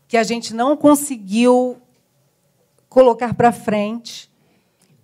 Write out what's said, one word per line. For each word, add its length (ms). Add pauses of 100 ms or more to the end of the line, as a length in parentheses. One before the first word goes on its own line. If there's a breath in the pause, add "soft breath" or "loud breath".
que 100
a 60
gente 300
não 220
conseguiu 1040 (1120)
colocar 440
pra 200
frente, 760 (760)